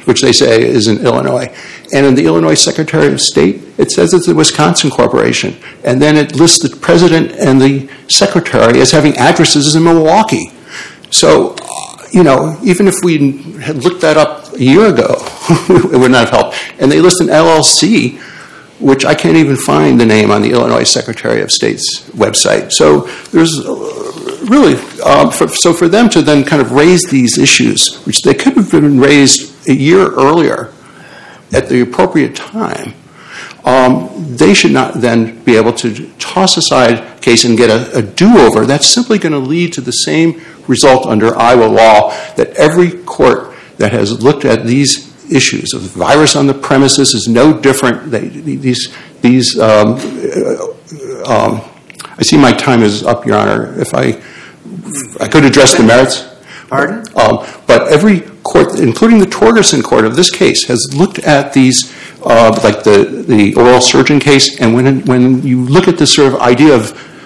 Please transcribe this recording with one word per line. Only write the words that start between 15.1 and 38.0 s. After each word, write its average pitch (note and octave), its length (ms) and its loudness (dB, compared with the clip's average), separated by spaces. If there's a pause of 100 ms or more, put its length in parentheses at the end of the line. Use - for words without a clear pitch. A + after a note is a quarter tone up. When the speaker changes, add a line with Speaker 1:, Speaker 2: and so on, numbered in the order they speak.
Speaker 1:
<laughs> - 320 -8 (200)
it F3 300 2
would B2+ 120 4
not C3 160 2
have - 20 -8
helped. - 500 -4
And C3+ 120 2
they D#3 80 2
list F3 220 2
an E3+ 80 -2
L D#3+ 180 2
L D#3+ 160 2
C, - 560 0 (600)
which C3+ 260 2
I D3+ 100 0
can't E3 220 0
even C#3 180 2
find D3 440 0
the A#2 60 4
name G#2+ 260 2
on G#2 100 0
the A2+ 100 -2
Illinois A#2 320 0
Secretary A2 580 -4
of - 100 -6
State's - 500 -4 (100)
website. - 600 -2
So D#3 300 2 (300)
there's, D#3+ 280 0
uh, - 880 -12
really, A#3 260 2 (260)
um, C#3+ 300 2
for, - 160 -2
so E3+ 260 0
for E3+ 140 0
them G#3+ 220 2
to E3+ 120 0
then C#3+ 220 2
kind C#3+ 180 0
of A#2 120 -4
raise E3 300 4
these B2+ 340 -2
issues, - 680 0
which - 180 -4
they C#3+ 100 4
could C4 200 -2
have A3 160 0
been D3 300 2
raised C#3 720 0
a A#2+ 40 2
year E3 400 2
earlier C#3+ 600 0 (800)
at - 160 -2
the B2+ 120 0
appropriate D3 540 -2
time, - 580 -10 (720)
um, B2+ 460 2 (260)
they E3 180 4
should - 200 2
not C3 220 -2
then A#2 500 -2
be A#2+ 100 4
able A2 160 2
to A2+ 380 -8 (100)
toss - 380 -2
aside B2+ 420 0
a - 200 -20
case A#2 260 0
and A#2 120 0
get A#2 120 4
a, A#2+ 300 -2
a - 20 0